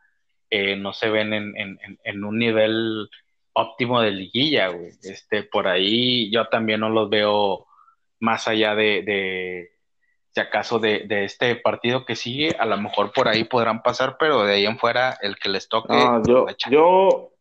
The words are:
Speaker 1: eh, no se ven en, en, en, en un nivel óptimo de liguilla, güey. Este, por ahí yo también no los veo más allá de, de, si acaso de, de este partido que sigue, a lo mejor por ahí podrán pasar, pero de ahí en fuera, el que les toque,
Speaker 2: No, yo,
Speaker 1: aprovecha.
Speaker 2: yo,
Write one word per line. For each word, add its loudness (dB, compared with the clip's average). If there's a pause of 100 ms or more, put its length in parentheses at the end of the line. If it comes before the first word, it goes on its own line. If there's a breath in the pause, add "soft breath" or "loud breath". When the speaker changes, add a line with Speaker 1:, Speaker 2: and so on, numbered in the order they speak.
(500)
Speaker 1:
eh, 0
no -6
se -2
ven 0
en, -6
en, -12
en, -20
en -10
un -4
nivel 0 (440 soft breath)
óptimo -2
de 2
liguilla, -2
güey. -10 (140)
Este, -6
por -2
ahí 0
yo 0
también 0
no 0
los 2
veo 0 (520 soft breath)
más -2
allá 2
de, 2
de, -6 (580)
si -4
acaso -2
de, 0
de -2
este -2
partido -2
que -4
sigue, -4
a 0
lo 0
mejor -2
por 2
ahí 2
podrán 0
pasar, -2
pero 2
de 4
ahí 4
en -4
fuera, 0
el -6
que -6
les -4
toque, -4
Speaker 2:
No, 4
yo, 6
Speaker 1:
aprovecha. -4
Speaker 2:
yo, 4